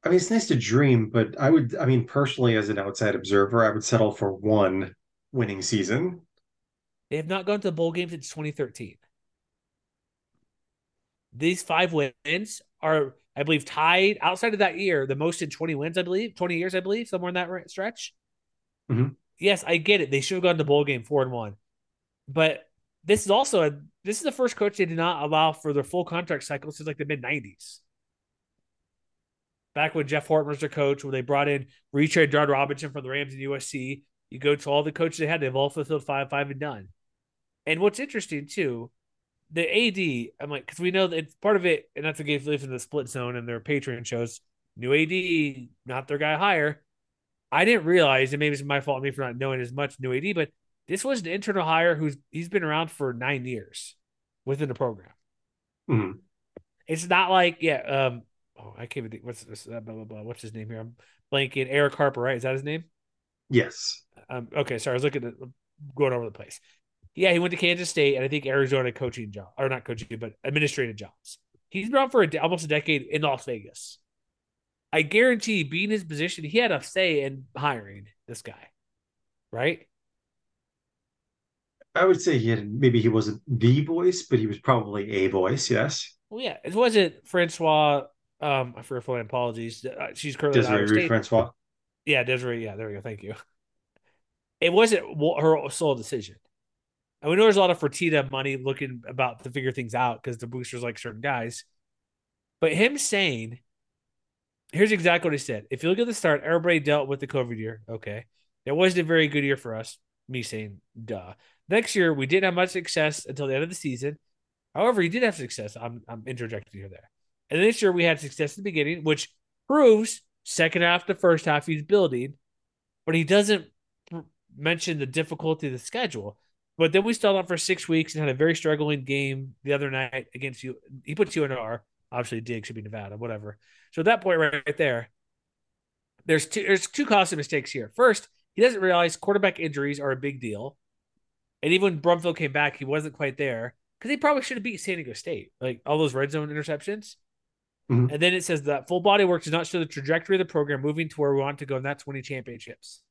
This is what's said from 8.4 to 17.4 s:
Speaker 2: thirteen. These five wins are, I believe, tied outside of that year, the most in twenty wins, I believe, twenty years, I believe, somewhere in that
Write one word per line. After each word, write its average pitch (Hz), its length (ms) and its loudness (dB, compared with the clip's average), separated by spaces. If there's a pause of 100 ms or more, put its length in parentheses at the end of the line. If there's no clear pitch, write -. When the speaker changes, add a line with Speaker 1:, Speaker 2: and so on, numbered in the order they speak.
Speaker 2:
thirteen. 123 440 -8 (2500)
These 165 280 0
five 170 320 0
wins 156 680 -2 (200)
are, 151 340 2 (200)
I 143 80 -2
believe, 147 220 0
tied 185 560 4
outside 185 320 0
of 202 60 -4
that 180 200 2
year, 170 260 0
the 135 100 -2
most 160 260 -2
in 156 80 -6
twenty 160 260 -6
wins, 160 220 -4
I 180 60 0
believe, 190 320 -4
twenty 175 220 -2
years, 180 160 -2
I 185 60 0
believe, 208 280 -4
somewhere 180 220 -4
in 180 60 -4
that 180 140 -2